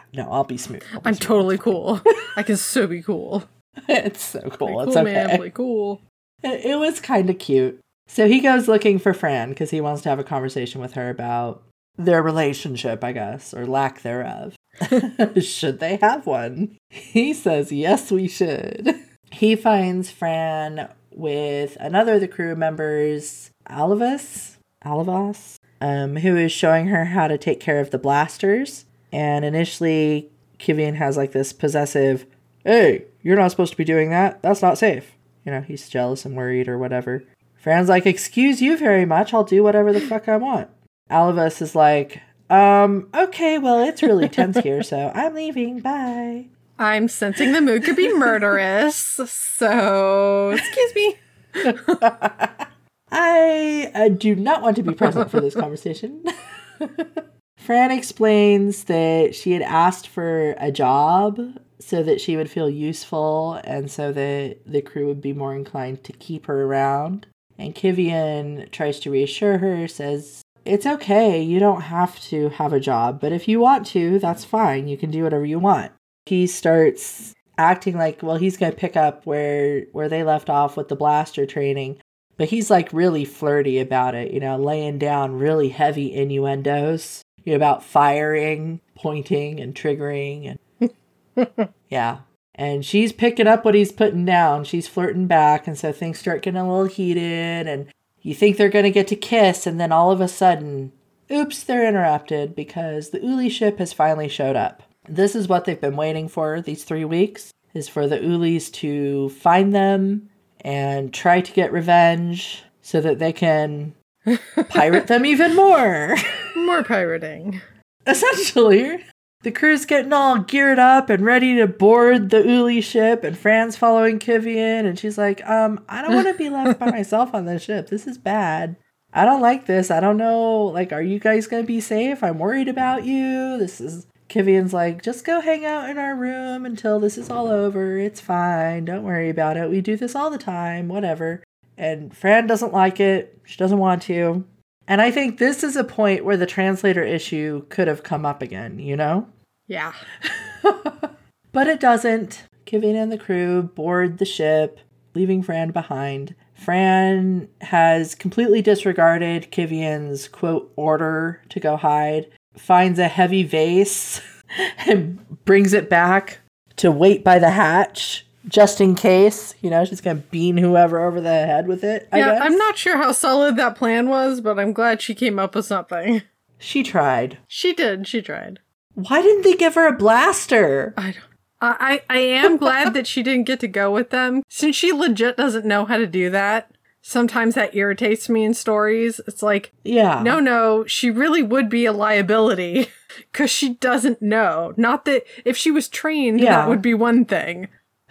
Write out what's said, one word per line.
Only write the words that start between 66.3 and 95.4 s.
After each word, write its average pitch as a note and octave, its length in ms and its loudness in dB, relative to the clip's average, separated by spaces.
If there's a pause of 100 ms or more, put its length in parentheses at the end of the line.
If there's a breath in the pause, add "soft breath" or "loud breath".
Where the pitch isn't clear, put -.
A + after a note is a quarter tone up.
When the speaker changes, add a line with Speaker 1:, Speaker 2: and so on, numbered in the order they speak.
Speaker 1:
her C#3 160 -2
around. C#3 640 -2 (300)
And D3+ 180 -12
Kivian D#3+ 960 -2
tries D3 300 -6
to C#3 100 -8
reassure C#3+ 480 0
her, F3 280 -2
says, D3 540 -10 (240)
"It's G3+ 220 0
okay, G#3 540 2
you E3+ 180 0
don't G3 220 4
have E3+ 400 -4
to D3 280 -4
have D3 240 -4
a C#3 60 2
job, B2+ 420 -2
but D3+ 100 -2
if E3+ 160 -4
you A3+ 120 2
want B3+ 280 4
to, F3+ 320 0
that's E3+ 260 -4
fine, D3 420 -2
you C#3+ 100 -6
can D#3 140 -6
do D#3 120 -4
whatever D3+ 220 -2
you D#3 140 -4
want." F3 320 0 (340)
He F3+ 220 0
starts - 840 0 (240)
acting F3 400 0
like, D#3+ 260 -4
well, D#3+ 140 -2
he's F#3 200 -2
gonna E3 140 0
pick F3 260 -6
up D3+ 300 0
where, D3 540 -2 (100)
where D3+ 180 -6
they E3 140 -2
left D#3 260 0
off C#3+ 280 0
with D3 100 -6
the C#3+ 80 -6
blaster D3 500 0
training, C#3 520 -4 (400)
but D#3 120 -2
he's, A3 220 -2
like, F3+ 220 4
really D#3+ 320 2
flirty C#3+ 540 0
about B2+ 360 -2
it, A#2+ 160 -6
you C3+ 80 -6
know, C3+ 180 -4
laying D3 400 -4
down C#3 400 -2
really D3 320 0
heavy D3 420 -2
innuendos, C#3 1120 -2 (220)
you D#3 80 -6
know, D3 60 2
about D3 260 2
firing, D3+ 1000 0 (140)
pointing, D3 640 -6
and B2+ 160 -12
triggering, C#3+ 840 -6 (220)
and A#3+ 100 0 (460)
Speaker 2:
<laughs> - 540 -6
Speaker 1:
yeah. A#2+ 300 -4 (360)
And C#3+ 300 -6
she's G#3+ 280 0
picking A#3 340 2
up A3+ 180 4
what G#3 100 6
he's G3+ 160 4
putting F3+ 340 0
down. E3 380 2
She's E3 240 -6
flirting F3+ 400 -2
back, D3+ 400 2